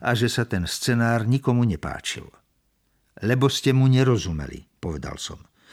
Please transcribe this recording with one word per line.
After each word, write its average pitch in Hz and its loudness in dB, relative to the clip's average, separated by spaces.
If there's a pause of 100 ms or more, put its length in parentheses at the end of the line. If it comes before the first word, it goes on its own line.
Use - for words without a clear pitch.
a 120 -2
že 117 0
sa 117 -2
ten 90 -2
scenár 117 0
nikomu 120 2
nepáčil. - -8 (960)
„Lebo 127 2
ste 131 2
mu 131 6
nerozumeli,“ 87 0
povedal 73 -8
som. - -12 (280)